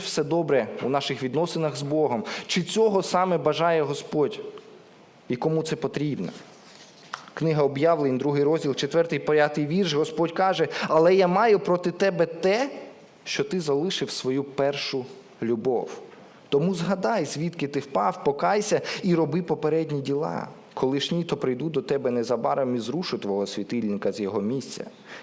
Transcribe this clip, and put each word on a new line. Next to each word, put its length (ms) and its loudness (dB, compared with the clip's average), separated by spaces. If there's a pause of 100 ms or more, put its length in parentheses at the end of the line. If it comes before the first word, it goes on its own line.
все 180 0
добре 440 2 (160)
у 60 -2
наших 340 -2
відносинах 520 -2
з 60 -6
Богом, 420 0 (240)
чи 160 0
цього 400 2
саме 340 2
бажає 440 2
Господь 580 -2 (880)
і 60 -2
кому 280 0
це 120 -4
потрібно. 540 -4 (1040)
Книга 300 2
Об'явлень, 540 4
другий 260 2
розділ, 320 2
четвертий, 440 0
п'ятий 480 2
вірш, 260 0
Господь 380 0
каже: 360 2 (200)
«Але 280 6
я 120 6
маю 320 4
проти 320 2
тебе 340 2
те, 440 0 (540)
що 200 -4
ти 180 -2
залишив 500 0
свою 320 -2
першу 640 -2 (360)
любов. 480 0 (600)
Тому 260 2
згадай, 500 0
звідки 420 -4
ти 120 -4
впав, 440 -2
покайся 580 2 (220)
і 120 4
роби 260 0
попередні 600 -2
діла. 460 -4 (260)
Коли 260 0
ж 160 -2
ні, 80 0
то 140 -2
прийду 320 -2
до 120 0
тебе 300 0
незабаром 640 0
і 40 0
зрушу 380 -4
твого 300 -2
світильника 640 -2
з 80 -8
його 220 -2
місця, 440 -4 (380)